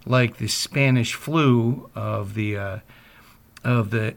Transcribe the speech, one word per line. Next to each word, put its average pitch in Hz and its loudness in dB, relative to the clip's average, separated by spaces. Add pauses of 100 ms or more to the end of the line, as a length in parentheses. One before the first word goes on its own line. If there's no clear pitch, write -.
like 123 2
the 117 -4
Spanish 127 0
flu 131 2
of 107 -6
the, 104 -2
uh, 98 -8 (840)
of 117 2
the, 110 -2